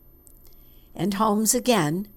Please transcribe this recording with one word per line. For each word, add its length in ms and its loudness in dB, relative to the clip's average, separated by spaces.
And 200 -2
Holmes 380 0
again, 640 0